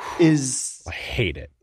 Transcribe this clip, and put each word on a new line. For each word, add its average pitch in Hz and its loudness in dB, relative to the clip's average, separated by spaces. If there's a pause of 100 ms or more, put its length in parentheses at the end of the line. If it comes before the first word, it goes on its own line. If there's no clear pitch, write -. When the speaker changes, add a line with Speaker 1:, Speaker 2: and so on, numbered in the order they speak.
Speaker 1:
<sighs> - -6
Speaker 2:
is 143 2
Speaker 1:
I 85 -8
hate 90 -4
it. - -14 (140)